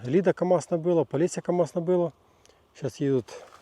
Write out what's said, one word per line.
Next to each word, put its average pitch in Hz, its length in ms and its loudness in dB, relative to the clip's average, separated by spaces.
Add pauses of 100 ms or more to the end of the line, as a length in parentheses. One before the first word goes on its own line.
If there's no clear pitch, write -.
Ліда 170 260 2
камаз 180 380 0
набила, 170 320 2
Полісся 160 380 -2
камаз 175 340 0
набила. 175 360 0 (720)
Зараз 135 200 -6
їдуть 135 320 0 (280)